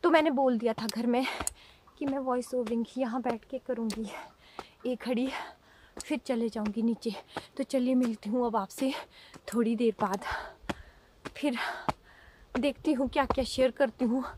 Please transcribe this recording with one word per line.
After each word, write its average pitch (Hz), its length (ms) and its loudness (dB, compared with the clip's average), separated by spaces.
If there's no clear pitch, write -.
तो 349 60 6
मैंने 311 220 6
बोल 254 260 4
दिया 226 140 0
था 220 160 -4
घर 226 180 -2
में 247 180 2
कि 294 80 -4
मैं 277 140 -2
वॉइस 254 340 -2
ओवरिंग 233 300 0
यहाँ 254 240 0
बैठ 233 220 -4
के 262 160 -10
करूँगी 220 460 -4
एक 247 140 -2
घड़ी, 247 280 -2
फिर 302 220 -4
चले 233 280 -2
जाऊँगी 214 340 -2
नीचे। 226 320 0
तो 269 80 -2
चलिए 262 320 2
मिलती 226 340 0
हूँ 247 160 2
अब 226 100 0
आपसे 262 360 0
थोड़ी 233 280 2
देर 226 240 4
बाद, 196 240 0
फिर 254 240 -2
देखती 277 380 0
हूँ 262 160 2
क्या 285 180 2
क्या 254 200 2
शेयर 254 260 2
करती 254 320 2
हूँ 247 200 2